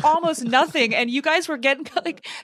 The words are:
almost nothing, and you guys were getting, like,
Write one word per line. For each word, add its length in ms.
almost 420
nothing, 500
and 160
you 120
guys 260
were 100
getting, 280
like, 220